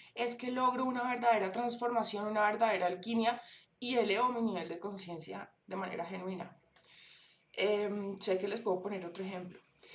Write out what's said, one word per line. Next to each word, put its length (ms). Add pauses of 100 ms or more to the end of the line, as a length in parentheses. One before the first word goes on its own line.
(140)
es 200
que 160
logro 340
una 180
verdadera 500
transformación, 760
una 160
verdadera 440
alquimia 540 (380)
y 180
elevo 320
mi 140
nivel 260
de 120
conciencia 720 (140)
de 100
manera 280
genuina. 520 (960)
Em, 680
sé 200
que 100
les 120
puedo 200
poner 240
otro 200
ejemplo. 360 (340)